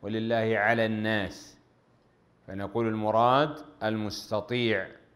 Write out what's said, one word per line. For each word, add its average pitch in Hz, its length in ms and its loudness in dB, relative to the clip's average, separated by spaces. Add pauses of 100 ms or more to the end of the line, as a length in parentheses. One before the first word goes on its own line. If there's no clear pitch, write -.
"ولله 110 560 0
على 113 280 4
الناس"، 107 720 -4 (880)
فنقول 101 420 -4
المراد 117 680 4 (260)
المستطيع 107 1080 -2 (280)